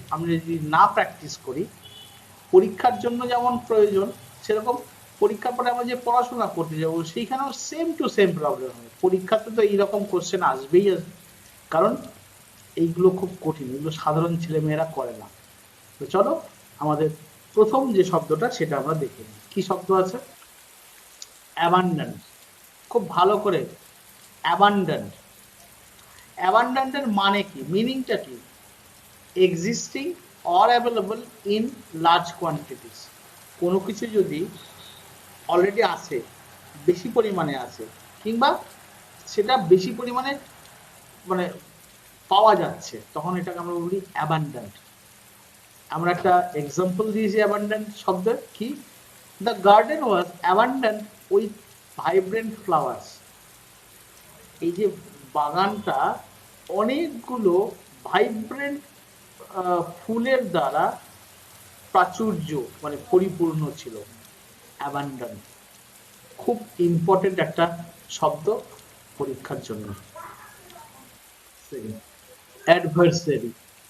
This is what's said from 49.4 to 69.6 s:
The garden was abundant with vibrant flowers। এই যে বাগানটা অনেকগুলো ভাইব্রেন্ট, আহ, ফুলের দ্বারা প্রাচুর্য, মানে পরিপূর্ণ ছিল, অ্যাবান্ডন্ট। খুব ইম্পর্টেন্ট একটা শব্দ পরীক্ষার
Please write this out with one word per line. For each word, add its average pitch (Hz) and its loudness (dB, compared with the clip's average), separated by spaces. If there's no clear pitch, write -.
The 233 0
garden 226 8
was 175 2
abundant 240 2
with 208 2
vibrant 190 0
flowers। 147 -2
এই 170 0
যে 208 0
বাগানটা 170 0
অনেকগুলো 240 0
ভাইব্রেন্ট, 254 -2
আহ, 180 0
ফুলের 233 -2
দ্বারা 160 0
প্রাচুর্য, 175 0
মানে 147 -8
পরিপূর্ণ 160 2
ছিল, 113 -14
অ্যাবান্ডন্ট। 139 -8
খুব - -4
ইম্পর্টেন্ট 180 2
একটা 170 -2
শব্দ 160 -2
পরীক্ষার 135 -8